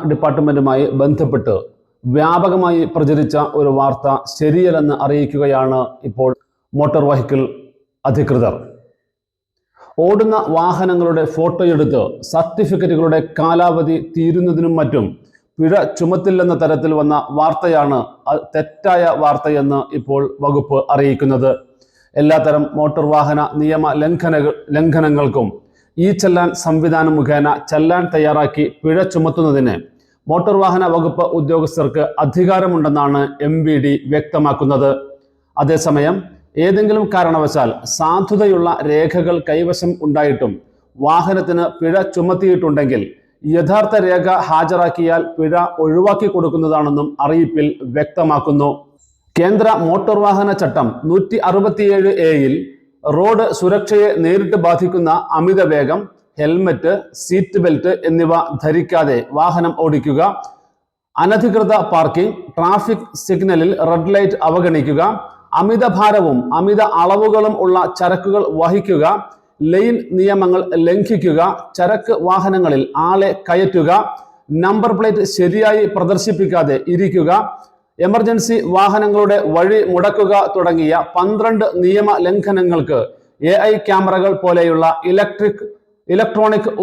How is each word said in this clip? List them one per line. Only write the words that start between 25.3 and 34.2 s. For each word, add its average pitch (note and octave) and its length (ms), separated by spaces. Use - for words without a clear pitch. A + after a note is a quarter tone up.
ഈ E3+ 100
ചെല്ലാൻ F3 280
സംവിധാനം D#3+ 540
മുഖേന C#3+ 300
ചെല്ലാൻ D#3+ 340
തയ്യാറാക്കി D3+ 520
പിഴ D#3+ 140
ചുമത്തുന്നതിന് D3+ 600
മോട്ടോർ F3+ 360
വാഹന F#3 200
വകുപ്പ് E3+ 320
ഉദ്യോഗസ്ഥർക്ക് D3+ 640
അധികാരമുണ്ടെന്നാണ് D#3 960
എം D#3 80
വി D#3 180
ഡി C#3 100
വ്യക്തമാക്കുന്നത്. C#3+ 760